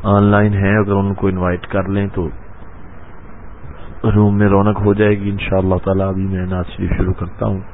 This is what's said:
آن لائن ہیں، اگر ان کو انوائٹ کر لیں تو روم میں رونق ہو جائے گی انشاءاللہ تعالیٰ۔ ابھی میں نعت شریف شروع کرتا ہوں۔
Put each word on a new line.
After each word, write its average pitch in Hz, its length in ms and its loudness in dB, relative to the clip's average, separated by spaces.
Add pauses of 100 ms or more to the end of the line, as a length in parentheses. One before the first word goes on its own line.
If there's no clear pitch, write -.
آن 101 200 4
لائن 104 300 4
ہیں، 101 240 2
اگر 101 140 2
ان 98 220 0
کو 101 140 -2
انوائٹ 90 400 -2
کر 98 160 -2
لیں 98 300 -2
تو 85 160 -2 (1700)
روم 104 340 4
میں 104 100 4
رونق 98 340 4
ہو 101 120 4
جائے 104 260 4
گی 101 100 -4
انشاءاللہ 95 540 0
تعالیٰ۔ 95 240 0
ابھی 95 140 -2
میں 95 240 -2
نعت 90 200 -4 (120)
شریف 95 200 -2
شروع 95 160 0
کرتا 95 320 -6
ہوں۔ 98 140 -2 (140)